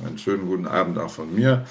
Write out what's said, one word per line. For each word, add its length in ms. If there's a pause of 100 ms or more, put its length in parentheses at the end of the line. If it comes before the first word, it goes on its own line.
Einen 120
schönen 300
guten 180
Abend 320
auch 140
von 240
mir. 360